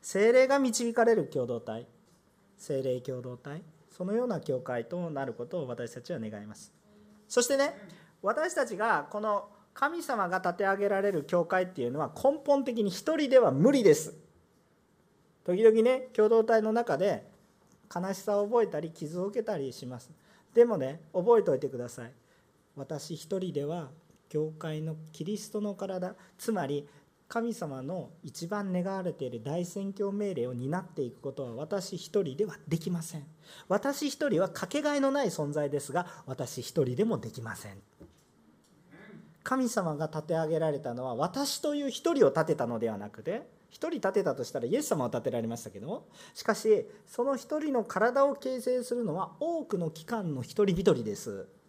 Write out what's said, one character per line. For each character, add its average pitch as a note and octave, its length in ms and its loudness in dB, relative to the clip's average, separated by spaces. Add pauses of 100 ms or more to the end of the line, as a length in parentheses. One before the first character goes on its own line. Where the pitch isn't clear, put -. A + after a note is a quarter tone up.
聖 G#3 300 4
霊 B3+ 160 8
が C#4 120 4
導 A#3 340 0
か A#3 100 4
れ A3+ 120 8
る F3 100 2
共 B2+ 200 -2
同 A#2+ 140 -4
体、 A#2 280 -10 (680)
聖 C3+ 260 -4
霊 B2+ 200 0
共 B2+ 200 -8
同 B2 140 -10
体、 C#3+ 260 -12 (280)
そ - 160 -8
の G3 80 -2
よ A#3 100 0
う B3+ 60 -2
な F3+ 100 -2
教 C3 200 -2
会 B2 260 -4
と F3 240 -6
な C#3 160 -4
る A#2+ 80 -6
こ A#2+ 120 -8
と F3 180 -6
を B2+ 40 -8
私 A#2+ 240 -8
た B2 100 -14
ち F3 120 -8
は D3 60 -6
願 G#2+ 220 -8
い G#2 40 -14
ま G#2 100 -16
す。 - 160 -20 (560)
そ - 140 2
し A#3+ 60 2
て C4+ 100 2
ね、 C#4+ 160 2 (480)
私 D4+ 320 0
た C4 120 2
ち A3+ 120 -8
が F#3+ 340 0
こ G#3 80 -4
の G#3 300 -2 (240)
神 E4 300 -2
様 G#3 260 0
が F#3 80 0
立 F3+ 220 -2
て G3+ 40 2
上 G3 140 4
げ G3+ 120 2
ら G3 120 2
れ G3+ 100 2
る D3+ 140 0
教 F3 180 2
会 F#3 200 2
っ F#3 40 -2
て F3+ 140 -8
い A#2+ 60 0
う A#2+ 40 -2
の C#3+ 80 -4
は C#3 160 -2
根 C#4+ 300 2
本 C#4 180 4
的 A#3 180 -2
に G3+ 80 4
一 D4+ 240 -2
人 D4 160 2
で C4 100 10
は G3+ 120 8
無 D#3+ 220 8
理 C4 100 6
で E3+ 100 10
す。 - 220 0 (1300)
時 F#3 200 0
々 A3 180 10
ね、 B3+ 320 4
共 G#3+ 160 6
同 A3+ 160 6
体 A3+ 160 6
の G#3+ 100 0
中 A3+ 260 0
で E3+ 320 0 (640)
悲 F#3+ 200 -4
し F#3+ 60 -8
さ G3+ 200 0
を G#3 60 2
覚 A#3 180 2
え G3+ 40 0
た D3+ 120 -4
り D#3+ 120 -8
傷 D#3+ 280 -10
を F#3 60 -2
受 G#3+ 140 -4
け A3+ 40 -4
た G#3+ 140 -4
り C3+ 160 -6
し - 120 -14
ま B2 140 -10
す。 - 100 -20 (440)
で A#3 100 10
も A3+ 140 4
ね、 C#3 240 -4 (120)
覚 G#3+ 260 6
え G3+ 40 2
て E3 80 2
お C#3 40 4
い C3 40 0
て D3 80 -4
く B2 100 -6
だ A#2+ 120 -8
さ A#2+ 160 -14
い。 A#2 80 -16 (640)
私 D3+ 400 -8
一 - 200 -6
人 F#3 140 -4
で C#3+ 140 -4
は F3 240 -6 (400)
教 D#3 280 -2
会 D#3 240 -6
の D#3+ 140 -6 (160)
キ - 140 -8
リ G3+ 120 -4
ス - 140 -12
ト G#3+ 80 -4
の G#3 140 -4
体、 F#3 420 -6 (220)
つ - 160 -2
ま F3 120 0
り C#3+ 220 -4 (400)
神 A#3 260 -4
様 C#3 280 -8
の D3+ 280 -8 (140)
一 E3 240 -10
番 G3+ 240 -4
願 F3+ 140 0
わ F#3+ 180 -4
れ F3 80 -2
て C#3+ 140 -6
い B2 40 -4
る A#2+ 140 -8
大 D#3+ 220 -2
宣 G3 260 -6
教 G3 220 -2
命 G3+ 220 -4
令 A#2+ 120 -2
を B2 60 -6
担 C3+ 260 -4
っ F#3 60 -10
て - 160 -8
い B2 100 -4
く - 80 -20
こ C3+ 140 -8
と C#3 100 -8
は A#2+ 120 -8
私 F3+ 420 -6
一 - 260 0
人 C#3 140 -6
で A3 80 2
は E3+ 200 -10
で D#3+ 120 0
き F#3 140 -4
ま E3+ 100 -2
せ D#3+ 160 -10
ん。 C#3 80 -12 (420)
私 C4+ 420 0
一 D4 200 -2
人 E3+ 100 2
は F#3 80 2
か F3 200 -6
け D4 140 -2
が D4 140 0
え C#4 60 2
の C4+ 100 2
な C#4 140 0
い - 20 2
存 D3 240 -2
在 D3 180 -2
で C#3+ 120 -2
す - 100 -12
が、 F3 160 -2 (180)
私 C3 360 -8
一 D3+ 240 0
人 B2 100 -2
で E3+ 80 2
も A3 140 0
で A2 140 -8
き A#2+ 100 -12
ま A2+ 160 -10
せ G2+ 140 -14
ん。 F#2+ 60 -18 (1700)
神 C4 240 0
様 F3 300 -2
が D#3 80 -2
立 D#3 220 -6
て E3+ 80 0
上 D#3+ 120 2
げ D#3 120 0
ら D#3+ 120 2
れ C#3+ 80 -2
た A#2+ 140 -6
の B2 100 -6
は B2+ 120 -4
私 F3+ 440 -2
と D4 160 -2
い D4 80 -2
う C#4 60 -2
一 E4 240 -2
人 C4 120 8
を C3+ 40 8
立 D#3+ 160 2
て D#3+ 100 2
た A#2+ 120 -2
の A#2 120 -4
で A2+ 100 0
は G#2+ 80 -6
な G#2 120 -10
く - 120 -20
て、 G3+ 280 -6 (220)
一 - 60 -20 (100)
人 E4+ 40 -2
立 G#3 220 -2
て G3 100 2
た C#3+ 120 0
と B2 80 -6
し - 80 -10
た C#3 80 -4
ら A#2+ 60 -4
イ D3+ 100 0
エ C#4+ 60 2
ス - 80 -6
様 D3 160 0
は A#2 40 -2
立 A2+ 140 -4
て B2+ 80 -2
ら A#2+ 100 -2
れ A2+ 60 -4
ま A#2 80 -4
し - 80 -10
た - 60 -12
け F#2+ 100 -14
ど A2 80 -12
も、 G3+ 180 -8 (280)
し - 100 -14
か A3 100 2
し、 G#3+ 320 4 (220)
そ - 160 -4
の C4+ 140 0
一 - 200 -4
人 D4+ 140 -2
の A#3 140 2
体 B3 400 4
を C#4+ 100 2
形 C4 240 -4
成 B3+ 240 0
す A#3+ 100 -4
る A#3+ 120 -2
の D#3+ 100 -2
は F#3 240 -4
多 E4 240 -2
く - 140 -4
の E3 120 0
器 - 160 -14
官 F#3+ 300 -4
の B2+ 60 -6
一 - 220 0
人 F#3+ 120 4
一 F#3+ 60 -2
人 D#3 240 4
で G#2 100 -4
す。 G2 320 -10 (220)